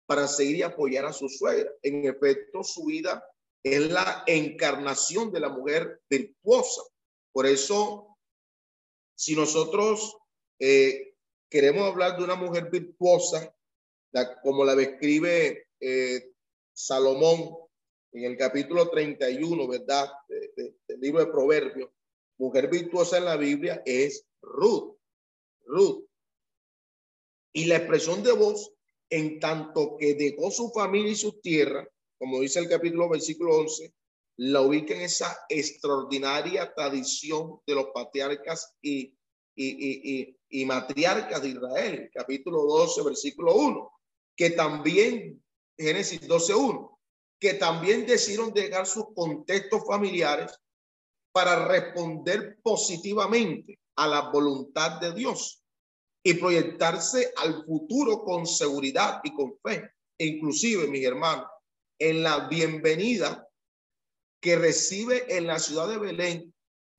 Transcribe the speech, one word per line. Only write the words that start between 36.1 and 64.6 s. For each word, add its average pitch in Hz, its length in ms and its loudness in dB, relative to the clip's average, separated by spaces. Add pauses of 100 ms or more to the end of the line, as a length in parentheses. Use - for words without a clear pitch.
tradición 151 920 -6
de 147 80 0
los 135 180 0
patriarcas 139 880 -6
y, 139 340 -6 (400)
y, 135 120 -6
y, 135 540 -6
y, - 180 -14 (240)
y - 20 -2
matriarcas 143 800 0
de 139 60 -4
Israel, 131 640 -6
capítulo 139 500 -4
doce, 156 400 2
versículo 151 520 0
uno, 247 380 2 (440)
que 170 140 4
también, 170 920 0 (340)
Génesis 170 520 -4
doce 170 260 4
uno, 226 460 0 (400)
que 190 140 4
también 180 520 2
decidieron 214 460 2
dejar 190 340 0
sus 220 280 -4
contextos 185 720 -2
familiares 180 680 0 (760)
para 180 340 4
responder 170 960 -2
positivamente 196 1160 -2 (160)
a 151 100 2
la 147 240 0
voluntad 147 720 0
de 170 140 -4
Dios - 500 -6 (580)
y 175 120 4
proyectarse 175 1000 0
al 156 280 -2
futuro 214 580 0
con 175 240 -4
seguridad 143 800 0
y 147 100 -8
con 139 260 -4
fe. 208 300 -6 (280)
E 160 80 -2
inclusive, 156 640 -2
mis 135 160 -4
hermanos, 143 420 0 (520)
en 160 240 2
la 147 260 0
bienvenida 160 1000 0 (920)
que 170 160 4
recibe 190 800 0